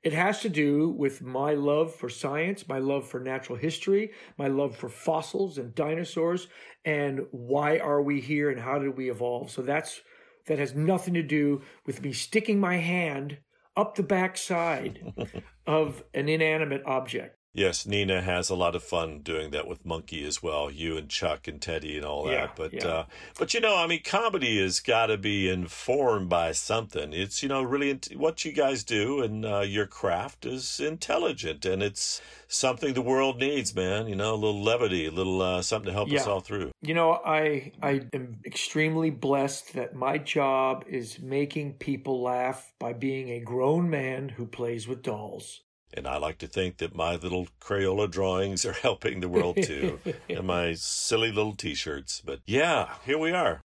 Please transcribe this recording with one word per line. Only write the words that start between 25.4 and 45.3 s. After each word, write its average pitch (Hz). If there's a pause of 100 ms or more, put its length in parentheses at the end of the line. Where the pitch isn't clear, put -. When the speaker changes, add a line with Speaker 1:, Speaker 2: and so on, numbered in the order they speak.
Speaker 2:
informed 98
by 85
something. 80
It's, 95
you 139
know, 135
really 139
int-, 135
what 156
you 156
guys 135
do 120
and, 110
uh, 101
your 101
craft 98
is 127
intelligent, 143
and 95
it's - (260)
something 131
the 127
world 131
needs, 135
man. 98
You 101
know, 107
a -
little 104
levity, 104
a 78
little, 92
uh, 92
something 104
to 90
help 104
us 135
Speaker 1:
Yeah. 101
Speaker 2:
all 95
through. 92 (120)
Speaker 1:
You 156
know, 165 (120)
I, 151 (100)
I 139 (100)
am 123
extremely 160
blessed 139
that 131
my 135
job 135
is 120
making 143
people 131
laugh 127
by 120
being 131
a 120
grown 147
man 135
who 120
plays 117
with 123
dolls. 107 (320)